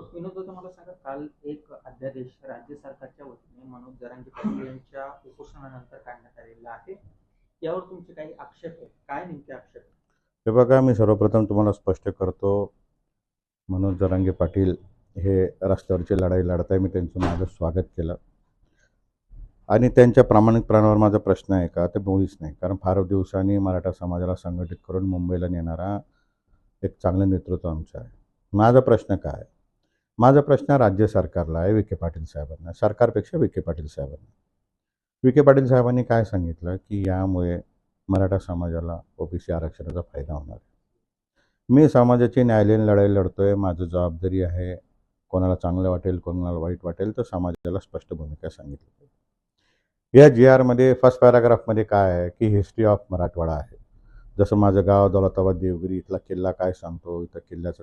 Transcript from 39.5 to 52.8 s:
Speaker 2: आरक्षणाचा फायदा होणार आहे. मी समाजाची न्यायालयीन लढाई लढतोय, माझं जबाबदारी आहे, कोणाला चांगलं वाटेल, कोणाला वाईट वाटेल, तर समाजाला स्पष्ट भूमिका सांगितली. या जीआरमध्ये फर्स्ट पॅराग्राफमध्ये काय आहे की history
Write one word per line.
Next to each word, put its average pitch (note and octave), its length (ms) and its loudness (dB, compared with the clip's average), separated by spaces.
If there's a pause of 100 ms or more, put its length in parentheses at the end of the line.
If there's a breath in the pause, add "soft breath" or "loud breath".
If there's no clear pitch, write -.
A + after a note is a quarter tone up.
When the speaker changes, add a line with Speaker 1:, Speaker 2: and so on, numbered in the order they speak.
Speaker 2:
आरक्षणाचा D#2+ 480 -10
फायदा D2 340 -12
होणार C#2+ 220 -14
आहे. - 160 -20 (1040)
मी D3 140 8
समाजाची B2 540 2
न्यायालयीन A2 380 2
लढाई G2+ 280 4
लढतोय, G2 460 0
माझं F#2 300 -4
जबाबदारी F2+ 580 -4
आहे, F2 340 -6 (520)
कोणाला F#2 260 0
चांगलं F2+ 360 -2
वाटेल, F2+ 280 -4
कोणाला F2 400 -6
वाईट E2+ 260 -6
वाटेल, F#2+ 320 -8
तर B2 60 -4
समाजाला F2 560 -6
स्पष्ट - 360 -14
भूमिका D2+ 340 -12
सांगितली. - 580 -20 (1120)
या D3 80 12
जीआरमध्ये B2+ 680 6
फर्स्ट B2 260 4
पॅराग्राफमध्ये A#2 640 4
काय G2 280 2
आहे F2 180 -2
की G#2 280 0
history G#2+ 320 0